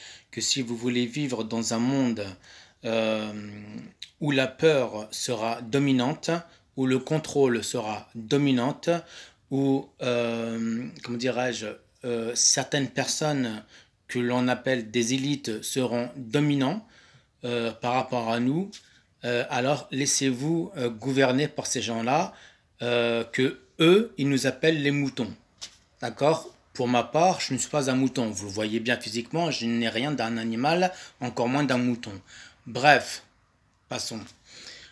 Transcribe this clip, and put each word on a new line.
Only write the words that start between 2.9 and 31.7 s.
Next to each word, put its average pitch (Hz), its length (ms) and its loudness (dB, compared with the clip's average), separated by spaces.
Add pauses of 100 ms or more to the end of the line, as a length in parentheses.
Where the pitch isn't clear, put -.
où 147 100 0
la 131 160 2
peur 117 640 2
sera 117 520 -4
dominante, 131 680 2 (460)
où 131 80 0
le 131 120 4
contrôle 135 640 2
sera 107 540 -4
dominante, 135 760 2 (600)
où, 135 380 0 (120)
euh, 117 880 -2 (160)
comment 120 140 -6
dirais-je, 117 500 -2 (380)
euh, 117 300 -4
certaines 135 540 2
personnes 131 760 -2 (420)
que 123 120 -4
l'on 123 280 2
appelle 123 440 0
des 117 220 2
élites 135 480 -2
seront 120 540 -2
dominants, 143 720 0 (560)
euh, 117 300 -2
par 123 220 -2
rapport 120 360 0
à 120 80 2
nous, 156 320 0 (540)
euh, 120 240 0
alors 131 400 0
laissez-vous, 139 880 0
euh, 123 120 0
gouverner 131 580 2
par - 180 -8
ces - 160 -4
gens-là, 117 540 -2 (480)
euh, 120 400 0
que - 360 0 (200)
eux, 185 400 6
ils 143 100 2
nous 135 160 2
appellent 156 380 2
les 143 80 2
moutons. 131 420 -2 (680)
D'accord ? 139 540 0 (180)
Pour 123 140 -2
ma 120 160 4
part, 165 380 4
je 135 140 -2
ne - 20 -2
suis - 100 -4
pas 139 220 0
un 127 60 2
mouton. 127 340 2
Vous 101 160 -8
le 104 60 -8
voyez 110 280 -2
bien 117 160 0
physiquement, 120 540 -4
je 117 160 -4
n'ai 117 240 0
rien 123 220 -2
d'un 117 260 -2
animal, 143 560 0 (260)
encore 120 300 -2
moins 143 140 2
d'un 127 160 2